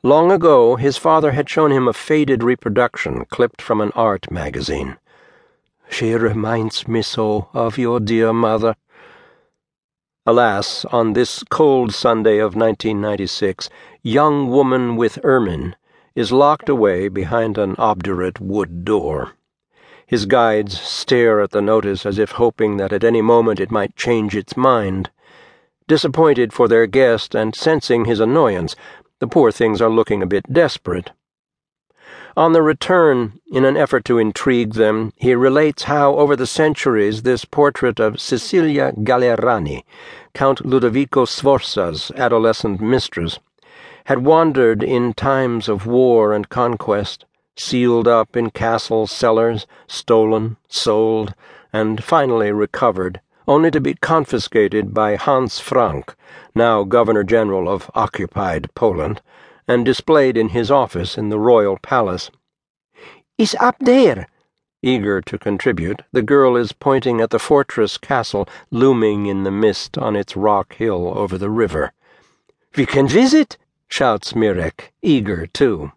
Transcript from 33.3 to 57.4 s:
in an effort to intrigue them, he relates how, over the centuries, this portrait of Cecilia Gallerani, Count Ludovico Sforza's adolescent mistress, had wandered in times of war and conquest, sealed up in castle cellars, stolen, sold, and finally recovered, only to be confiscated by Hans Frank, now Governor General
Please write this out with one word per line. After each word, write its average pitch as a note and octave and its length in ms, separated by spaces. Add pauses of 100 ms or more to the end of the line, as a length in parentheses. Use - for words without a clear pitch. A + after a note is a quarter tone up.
in C3+ 140
an C#3 120
effort C#3 280
to A#2+ 140
intrigue A2 560
them, A2 420
he B2+ 180
relates C3+ 500
how, C#3+ 320
over D3 200
the C3 120
centuries, A2+ 720
this B2 220
portrait C3+ 560
of A2 200
Cecilia C#3+ 720
Gallerani, A2+ 920 (500)
Count C3+ 320
Ludovico B2+ 580
Sforza's G#2 920
adolescent A2+ 640
mistress, G#2+ 580 (680)
had C3 200
wandered C3 560
in A#2+ 320
times B2+ 540
of G2+ 180
war A#2 460
and G#2 160
conquest, A2+ 760 (320)
sealed A#2+ 520
up A#2 280
in A#2 140
castle A2+ 560
cellars, A2+ 580 (220)
stolen, A2 720 (120)
sold, A2 680 (380)
and G#2+ 300
finally B2 480
recovered, G2 720 (260)
only D#3 240
to D3+ 100
be C#3 140
confiscated G#2+ 960
by G#2+ 220
Hans C3 460
Frank, G2 560 (360)
now A2+ 300
Governor G#2+ 400
General G2 460